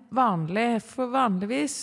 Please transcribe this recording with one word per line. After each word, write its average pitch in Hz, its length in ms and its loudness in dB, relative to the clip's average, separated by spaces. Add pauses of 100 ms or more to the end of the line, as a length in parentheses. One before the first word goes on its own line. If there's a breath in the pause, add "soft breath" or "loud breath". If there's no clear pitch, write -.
(100)
vanlig. 208 580 2 (140)
For 254 280 -6
vanligvis 247 720 0